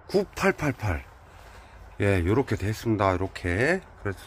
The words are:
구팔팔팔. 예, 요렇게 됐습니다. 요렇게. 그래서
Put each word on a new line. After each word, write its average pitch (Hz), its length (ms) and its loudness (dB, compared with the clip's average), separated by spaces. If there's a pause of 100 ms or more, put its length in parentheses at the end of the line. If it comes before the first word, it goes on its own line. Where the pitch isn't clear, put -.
구팔팔팔. 151 960 0 (960)
예, 98 260 4
요렇게 110 300 2
됐습니다. 101 560 0
요렇게. 95 720 0 (200)
그래서 101 260 -8